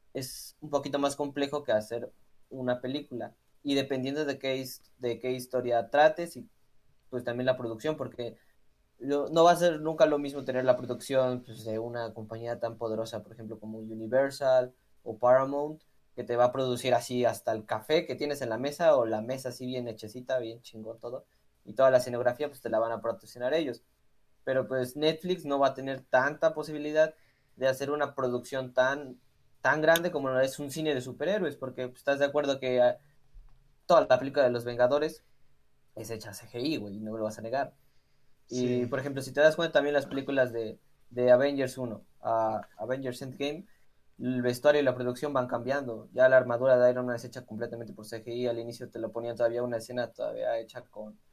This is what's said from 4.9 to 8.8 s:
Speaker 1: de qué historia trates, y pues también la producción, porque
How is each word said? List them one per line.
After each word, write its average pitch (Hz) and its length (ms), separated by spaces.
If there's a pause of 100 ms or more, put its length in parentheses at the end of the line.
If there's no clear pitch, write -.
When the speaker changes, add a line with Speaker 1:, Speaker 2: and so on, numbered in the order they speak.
Speaker 1:
de 117 200
qué 127 120
historia 123 580
trates, 156 480
y 117 100 (600)
pues 123 140
también 123 240
la 127 100
producción, 123 400
porque 120 400 (600)